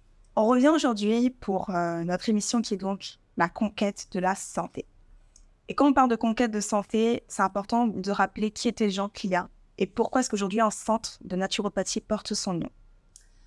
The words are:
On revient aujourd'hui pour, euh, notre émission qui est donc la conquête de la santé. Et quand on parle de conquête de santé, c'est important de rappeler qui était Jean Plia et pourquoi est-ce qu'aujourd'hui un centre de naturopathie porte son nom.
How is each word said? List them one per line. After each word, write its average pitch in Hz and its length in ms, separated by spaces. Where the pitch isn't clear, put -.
On 220 140
revient 254 220
aujourd'hui 240 600
pour, 196 400
euh, 170 320
notre 175 280
émission 214 320
qui - 120
est 185 40
donc 190 400
la 170 120
conquête - 640
de 196 80
la 185 160
santé. - 520
Et - 80
quand 277 100
on 285 60
parle 262 180
de 226 60
conquête 226 340
de 208 100
santé, 220 680
c'est - 140
important 202 440
de 185 240
rappeler 202 400
qui - 160
était 220 240
Jean 196 180
Plia 180 400
et 196 60
pourquoi 190 380
est-ce - 80
qu'aujourd'hui 202 320
un 214 80
centre - 520
de 180 140
naturopathie 196 640
porte - 320
son 196 220
nom. 165 160